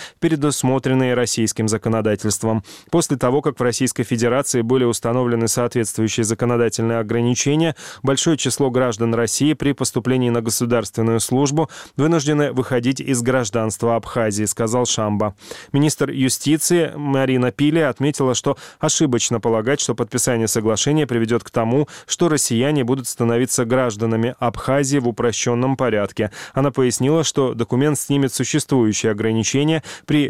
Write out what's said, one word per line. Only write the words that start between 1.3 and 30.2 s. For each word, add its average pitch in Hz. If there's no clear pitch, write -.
законодательством. 110
После 165
того, 127
как 143
в -
Российской 123
Федерации 120
были 123
установлены 117
соответствующие 113
законодательные 117
ограничения, 123
большое 139
число 131
граждан 117
России 127
при 139
поступлении 127
на 117
государственную 113
службу 143
вынуждены 147
выходить 127
из 127
гражданства 117
Абхазии, 107
сказал 117
Шамба. 104
Министр 139
юстиции 147
Марина 135
Пили 147
отметила, 135
что 139
ошибочно 123
полагать, 113
что 123
подписание 117
соглашения 123
приведёт 117
к -
тому, 123
что -
россияне 139
будут 127
становиться 120
гражданами 113
Абхазии 135
в 120
упрощённом 120
порядке. 107
Она 139
пояснила, 135
что 127
документ 127
снимет 139
существующие 120
ограничения 113
при 147